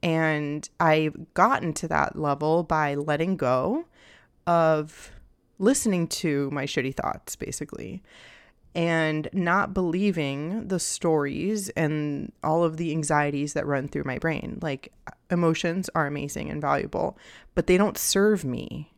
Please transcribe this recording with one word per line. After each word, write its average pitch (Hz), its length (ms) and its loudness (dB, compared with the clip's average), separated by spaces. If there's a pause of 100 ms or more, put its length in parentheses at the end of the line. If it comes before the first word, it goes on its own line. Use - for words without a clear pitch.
And 156 640 0 (100)
I've 156 540 2
gotten 180 400 2
to - 140 -6
that 151 280 0
level 151 460 2
by 156 320 0
letting 151 440 0
go 147 480 0 (600)
of 160 680 2 (460)
listening 196 500 2
to 143 440 -2
my 139 140 -4
shitty 135 300 -2
thoughts, - 400 -6
basically, - 680 -10 (720)
and 160 580 0
not 180 400 0
believing 175 920 0
the 185 120 -2
stories 165 880 0
and 151 640 -2 (120)
all 160 200 2
of 160 140 0
the 165 140 -2
anxieties 147 640 0
that 147 140 -2
run 139 200 0
through 143 160 -4
my 131 140 -4
brain. - 440 -4
Like, 143 300 -6 (380)
emotions 175 640 2
are 156 140 0
amazing 143 420 -6
and 151 120 -6
valuable, 151 560 0 (380)
but 165 120 0
they 180 100 6
don't 202 200 2
serve 202 460 2
me 135 540 -6